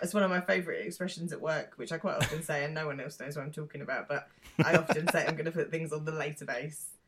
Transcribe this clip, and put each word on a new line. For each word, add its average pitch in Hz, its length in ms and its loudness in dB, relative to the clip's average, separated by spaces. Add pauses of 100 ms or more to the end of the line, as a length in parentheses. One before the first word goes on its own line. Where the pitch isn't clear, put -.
it's 185 120 -2
one 208 80 6
of 190 80 6
my 180 100 4
favourite 175 440 2
expressions 175 480 -4
at - 80 -6
work, 156 360 -2
which 127 160 -6
I 165 60 0
quite 156 180 0
often 151 260 2
say, 143 220 0
and 151 100 -2
no 156 120 -2
one 139 140 -2
else 135 200 -8
knows 139 160 -6
what 139 80 -2
I'm - 80 -6
talking 151 300 -6
about, 131 260 -2
but 143 200 -2 (360)
I 165 120 6
often 160 320 2
say 165 180 4
I'm 165 100 0
gonna 156 160 -2
put 160 180 0
things 160 220 -2
on 151 120 -2
the 160 80 -2
later 151 320 -4
base. 147 420 -6 (220)